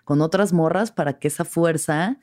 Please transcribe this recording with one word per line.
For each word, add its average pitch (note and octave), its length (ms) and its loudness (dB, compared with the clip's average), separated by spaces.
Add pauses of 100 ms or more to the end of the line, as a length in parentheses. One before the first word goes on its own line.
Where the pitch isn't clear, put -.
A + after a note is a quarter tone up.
con D3 180 0
otras F3+ 300 2
morras F3 400 0
para C#3+ 260 -2
que D3+ 120 -4
esa E3 160 -6
fuerza, E3 760 0